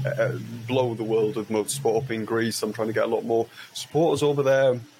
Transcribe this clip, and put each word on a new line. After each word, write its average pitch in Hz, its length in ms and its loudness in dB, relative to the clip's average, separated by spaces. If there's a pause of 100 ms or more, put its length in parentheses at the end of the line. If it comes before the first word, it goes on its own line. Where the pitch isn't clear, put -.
uh, 113 260 0 (360)
blow 127 280 2
the 113 80 -4
world 110 340 2
of 107 120 -4
motorsport 113 540 0
up 123 80 -6
in 113 140 -4
Greece. 113 380 0
I'm 107 100 -2
trying 110 140 -2
to 110 80 -4
get 110 80 2
a 110 40 2
lot 113 160 -2
more 113 220 0 (280)
supporters 147 500 0
over 143 180 2
there, 135 380 4 (200)